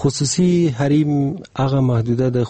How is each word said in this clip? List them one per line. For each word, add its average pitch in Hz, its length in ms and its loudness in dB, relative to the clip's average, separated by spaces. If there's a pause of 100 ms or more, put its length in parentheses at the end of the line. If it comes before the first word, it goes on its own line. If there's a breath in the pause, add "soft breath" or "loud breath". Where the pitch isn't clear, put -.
خصوصي 170 760 0
حریم 147 320 0 (520)
هغه 135 180 0 (100)
محدوده 120 480 0
د 117 120 0